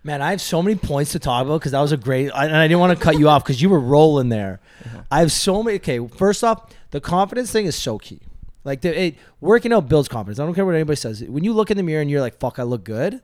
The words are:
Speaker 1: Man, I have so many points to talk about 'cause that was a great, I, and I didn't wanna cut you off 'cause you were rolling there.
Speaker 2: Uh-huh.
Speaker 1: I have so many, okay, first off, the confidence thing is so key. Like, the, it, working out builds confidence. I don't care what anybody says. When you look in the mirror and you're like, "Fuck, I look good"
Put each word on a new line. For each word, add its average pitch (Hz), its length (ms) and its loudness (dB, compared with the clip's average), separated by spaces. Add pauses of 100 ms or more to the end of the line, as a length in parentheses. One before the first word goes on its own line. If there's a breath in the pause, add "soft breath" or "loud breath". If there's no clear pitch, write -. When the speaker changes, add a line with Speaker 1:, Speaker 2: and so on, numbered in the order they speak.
Speaker 1:
Man, 147 180 -6
I 151 100 0
have 196 100 -4
so 170 200 -2
many 208 140 2
points 147 380 -2
to 160 60 -4
talk 127 260 0
about 151 160 0
'cause 143 100 -4
that 135 80 0
was 147 140 2
a 151 40 0
great, 131 340 -2
I, 139 160 0
and 156 100 -2
I 160 100 6
didn't 170 140 4
wanna 180 160 4
cut 160 200 2
you 151 120 6
off 147 160 6
'cause 127 160 -2
you 180 80 4
were 185 100 4
rolling 143 480 4
there. 104 320 -4 (240 loud breath)
Speaker 2:
Uh-huh. 113 260 -16
Speaker 1:
I 147 120 2
have 165 100 4
so 196 320 -2
many, 220 140 -2
okay, 123 280 -4
first 190 380 -2
off, 226 260 -2 (220 soft breath)
the 143 80 -6
confidence 196 500 -2
thing 220 160 0
is 156 120 -4
so 110 200 -6
key. - 220 -18 (460)
Like, 139 160 -6
the, 170 200 -2
it, 170 140 -4 (240 soft breath)
working 233 320 2
out 196 160 2
builds 143 220 2
confidence. 104 280 -8
I 139 60 -4
don't 165 100 -4
care 190 120 0
what 180 100 0
anybody 151 220 0
says. 110 260 -10
When 139 220 -6
you 226 80 0
look 214 180 0
in 196 60 0
the 196 60 -2
mirror 156 180 -2
and 143 100 -2
you're 143 80 0
like, 123 220 -4
"Fuck, 127 180 -6
I 127 40 -4
look 120 200 -4
good" 143 400 -6